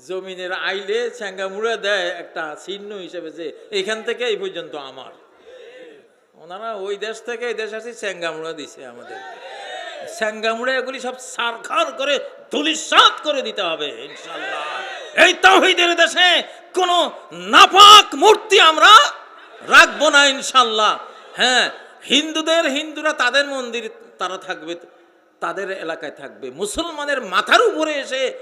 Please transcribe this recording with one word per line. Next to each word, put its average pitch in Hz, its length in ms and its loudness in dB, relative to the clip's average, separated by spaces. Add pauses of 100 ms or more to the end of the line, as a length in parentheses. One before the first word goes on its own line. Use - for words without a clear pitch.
জমিনের 185 460 -10
আইলে 196 560 -4
স্যাঙ্গামুড়া 202 680 -6
দেয় 196 300 -2
একটা 170 480 -10 (100)
চিহ্ন 202 320 -12
হিসেবে 165 340 -12
যে, 156 400 -14
"এখান 208 320 -6
থেকে 233 220 -6
এই 214 120 -2
পর্যন্ত 175 380 -10
আমার।" 131 360 -16 (1200)
ওনারা 196 400 -12
ওই 202 220 -8
দেশ 214 260 -10
থেকে 240 260 -8
এই 233 60 -6
দেশ 214 200 -8
আসে 220 200 -12
স্যাঙ্গামুড়া 165 600 -8
দিছে 143 320 -16
আমাদের। 120 320 -18 (880)
স্যাঙ্গামুড়া 226 640 -4
এগুলি 254 260 -6
সব 254 180 -10
ছারখার 247 720 -4
করে 269 280 -4 (320)
ধূলিসাৎ 302 720 0
করে 277 200 -4
দিতে 214 200 -6
হবে 160 260 -4
ইনশাআল্লাহ। 302 1400 -4
এই 359 80 4
তাওহীদের 359 600 6
দেশে 330 480 4 (300)
কোনো 349 380 0 (200)
নাপাক 359 840 8
মূর্তি 415 440 4
আমরা 349 540 8 (540)
রাখবো 254 420 6
না 285 180 6
ইনশাআল্লাহ। 220 720 2 (360)
হ্যাঁ, 226 340 2 (400)
হিন্দুদের, 311 560 0
হিন্দুরা 302 480 -4
তাদের 262 320 0
মন্দির 240 440 -8 (280)
তারা 185 200 -8
থাকবে, 170 380 -12 (640)
তাদের 180 320 -8
এলাকায় 160 400 -10
থাকবে। 131 400 -16
মুসলমানের 285 720 -6
মাথার 214 400 2
উপরে 311 320 0
এসে 262 480 -6